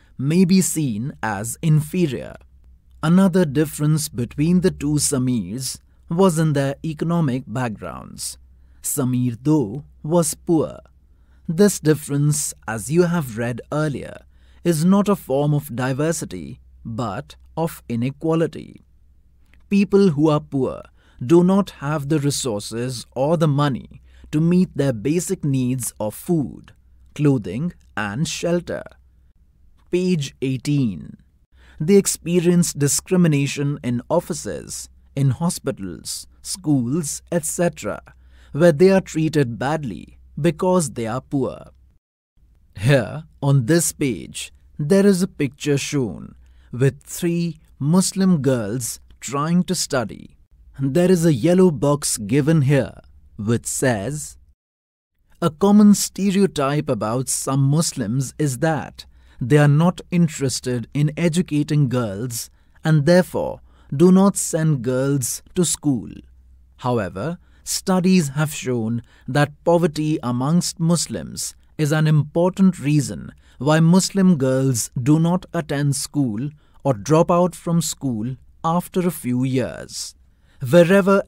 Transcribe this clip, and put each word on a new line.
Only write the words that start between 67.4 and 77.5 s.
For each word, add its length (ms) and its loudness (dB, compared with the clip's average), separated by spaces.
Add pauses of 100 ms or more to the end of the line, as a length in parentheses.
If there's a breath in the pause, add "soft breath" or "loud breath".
studies 640 0
have 240 -4
shown 480 -4 (260 soft breath)
that 240 0 (120)
poverty 580 2
amongst 580 -2
Muslims 760 -4 (220)
is 160 -2
an 140 2
important 720 2
reason 520 -2 (280 soft breath)
why 220 2
Muslim 580 4
girls 520 0 (120)
do 160 4
not 340 0
attend 440 -2
school 520 -4 (340 soft breath)
or 120 0
drop 360 2
out 240 2